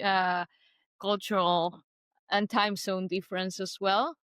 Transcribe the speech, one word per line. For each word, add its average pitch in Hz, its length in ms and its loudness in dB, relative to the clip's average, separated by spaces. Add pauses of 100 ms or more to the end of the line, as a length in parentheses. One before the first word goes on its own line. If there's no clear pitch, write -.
uh, 185 440 0 (540)
cultural 180 840 0 (480)
and 202 200 2
time 208 260 2
zone 185 320 -4
difference 185 520 -4
as 190 200 -8
well. 214 460 2